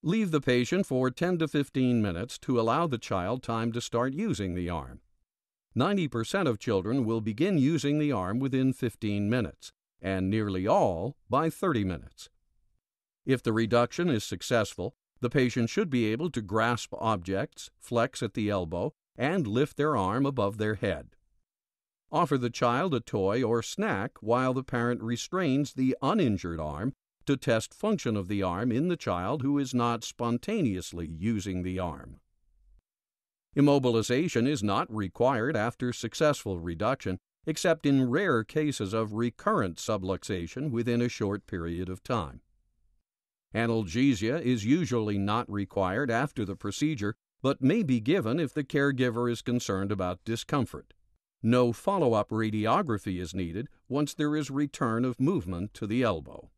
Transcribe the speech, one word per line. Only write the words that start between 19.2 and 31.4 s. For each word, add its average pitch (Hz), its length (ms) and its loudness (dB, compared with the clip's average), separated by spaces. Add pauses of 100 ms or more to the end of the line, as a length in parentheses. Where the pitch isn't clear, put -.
lift 120 300 0
their 147 200 0
arm 107 300 2
above 110 320 -2
their 107 160 0
head. 85 400 -4 (960)
Offer 151 260 2
the 120 140 0
child 135 420 2
a 123 60 2
toy 107 420 0
or 117 220 2
snack 131 480 -2 (100)
while 123 320 2
the 131 100 -2
parent 120 380 0
restrains 135 720 0
the 131 300 2
uninjured 117 560 0
arm 78 340 -4 (320)
to 143 100 2
test 117 380 0
function 185 420 -2
of 95 140 -4
the 101 120 0
arm 95 300 0
in 139 160 0
the 180 80 0
child 104 460 -2
who 143 180 0
is 131 140 -4
not 117 320 0
spontaneously 117 1000 -2
using 92 560 -2